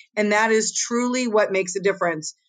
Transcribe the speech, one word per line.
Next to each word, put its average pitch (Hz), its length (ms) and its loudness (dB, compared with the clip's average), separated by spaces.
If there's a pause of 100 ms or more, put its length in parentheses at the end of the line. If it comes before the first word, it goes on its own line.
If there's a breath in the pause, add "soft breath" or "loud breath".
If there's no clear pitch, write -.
(160 loud breath)
And 208 140 0
that 220 220 2
is 220 200 2
truly 247 540 -2
what 208 240 2
makes 185 240 -2
a 190 60 -6
difference. 175 560 -2 (120)